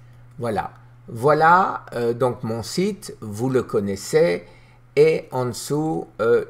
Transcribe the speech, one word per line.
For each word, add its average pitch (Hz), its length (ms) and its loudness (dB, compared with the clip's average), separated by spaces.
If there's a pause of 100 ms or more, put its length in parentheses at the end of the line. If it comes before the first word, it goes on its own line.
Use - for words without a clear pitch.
(380)
Voilà. 113 340 -4 (340)
Voilà, 151 840 2
euh, 120 220 0
donc 120 280 -2
mon 113 200 -4
site, 202 580 -4
vous 110 300 -4
le 127 120 2
connaissez, 151 840 0 (500)
et 156 360 4
en 127 120 -2
dessous, 151 640 -4 (160)
euh, 117 280 2